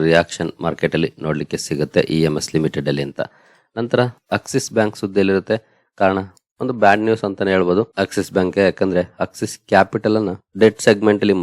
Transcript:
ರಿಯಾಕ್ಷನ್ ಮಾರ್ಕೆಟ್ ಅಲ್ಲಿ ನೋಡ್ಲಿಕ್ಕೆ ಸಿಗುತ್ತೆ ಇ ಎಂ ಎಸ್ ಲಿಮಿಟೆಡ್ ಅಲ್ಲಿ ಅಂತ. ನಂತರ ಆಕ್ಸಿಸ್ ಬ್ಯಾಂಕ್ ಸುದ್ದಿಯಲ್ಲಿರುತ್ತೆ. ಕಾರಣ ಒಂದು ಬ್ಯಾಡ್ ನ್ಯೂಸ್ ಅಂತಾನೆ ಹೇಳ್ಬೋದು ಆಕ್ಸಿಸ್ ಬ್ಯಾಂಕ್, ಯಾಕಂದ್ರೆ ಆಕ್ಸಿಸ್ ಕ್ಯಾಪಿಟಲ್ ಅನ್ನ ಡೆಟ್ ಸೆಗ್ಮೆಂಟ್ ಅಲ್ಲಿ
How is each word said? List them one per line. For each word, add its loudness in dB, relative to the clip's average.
ರಿಯಾಕ್ಷನ್ 0
ಮಾರ್ಕೆಟ್ -2
ಅಲ್ಲಿ -2
ನೋಡ್ಲಿಕ್ಕೆ -6
ಸಿಗುತ್ತೆ -2
ಇ 2
ಎಂ -4
ಎಸ್ -10
ಲಿಮಿಟೆಡ್ -2
ಅಲ್ಲಿ -4
ಅಂತ. -8
ನಂತರ -2
ಆಕ್ಸಿಸ್ -6
ಬ್ಯಾಂಕ್ -2
ಸುದ್ದಿಯಲ್ಲಿರುತ್ತೆ. 0
ಕಾರಣ 2
ಒಂದು -4
ಬ್ಯಾಡ್ 6
ನ್ಯೂಸ್ 0
ಅಂತಾನೆ -2
ಹೇಳ್ಬೋದು 2
ಆಕ್ಸಿಸ್ -4
ಬ್ಯಾಂಕ್, 0
ಯಾಕಂದ್ರೆ 0
ಆಕ್ಸಿಸ್ -8
ಕ್ಯಾಪಿಟಲ್ 2
ಅನ್ನ -2
ಡೆಟ್ 6
ಸೆಗ್ಮೆಂಟ್ 4
ಅಲ್ಲಿ 2